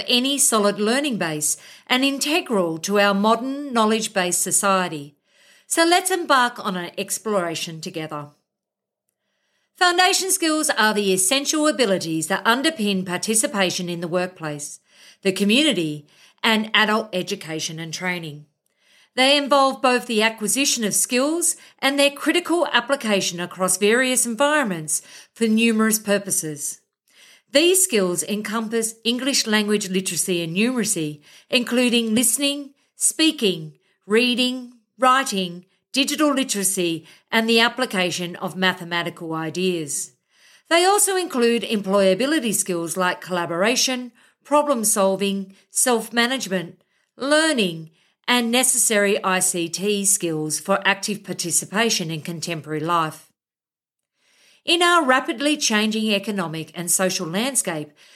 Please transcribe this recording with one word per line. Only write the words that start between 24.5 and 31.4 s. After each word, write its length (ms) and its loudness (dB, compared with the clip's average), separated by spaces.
for 140 0
numerous 520 4
purposes. 800 -4
These 320 4
skills 420 2
encompass 720 -4
English 420 0
language 400 2
literacy 560 -2
and 100 -6
numeracy, 680 -2